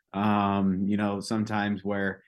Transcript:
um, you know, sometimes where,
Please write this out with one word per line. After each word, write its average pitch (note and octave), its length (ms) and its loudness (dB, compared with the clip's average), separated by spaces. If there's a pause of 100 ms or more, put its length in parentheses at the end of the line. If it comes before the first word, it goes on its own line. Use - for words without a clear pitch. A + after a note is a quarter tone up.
(120)
um, G2 720 2
you G2+ 140 0
know, G2+ 220 -2
sometimes G#2 600 -2
where, G2 460 -2